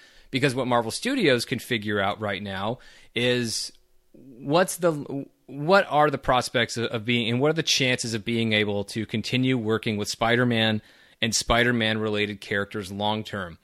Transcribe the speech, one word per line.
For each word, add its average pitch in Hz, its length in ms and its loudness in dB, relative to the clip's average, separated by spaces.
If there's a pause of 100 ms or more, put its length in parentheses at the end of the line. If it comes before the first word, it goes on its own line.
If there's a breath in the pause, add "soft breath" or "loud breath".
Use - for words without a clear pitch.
(320 loud breath)
because 131 240 0
what 127 120 -2
Marvel 117 240 2
Studios 180 520 2
can 120 160 -4
figure 107 400 -2
out 98 220 -2
right 101 200 -4
now 101 380 -6 (340 loud breath)
is 120 600 -2 (400)
what's 143 640 -2
the, 151 480 -2 (220)
what 156 420 4
are 151 200 4
the 139 80 -2
prospects 120 600 0
of, 117 80 -2
of 110 200 -4
being, 120 240 0
and 123 100 0
what 143 100 4
are 160 40 0
the 160 100 -2
chances 127 500 0
of 110 100 -4
being 113 300 0
able 104 320 2
to 110 200 -6
continue 127 520 0
working 110 400 -2
with 104 100 -4
Spider-Man 113 720 2 (400 loud breath)
and 113 140 0
Spider-Man 117 640 2
related 104 440 -2
characters 101 500 -4
long 104 320 -2
term? 90 400 -10